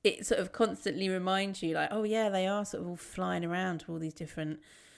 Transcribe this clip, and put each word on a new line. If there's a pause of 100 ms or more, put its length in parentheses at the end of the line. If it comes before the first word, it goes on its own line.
it
sort
of
constantly
reminds
you,
like,
oh
yeah,
they
are
sort
of
all
flying
around
to
all
these
different, (360)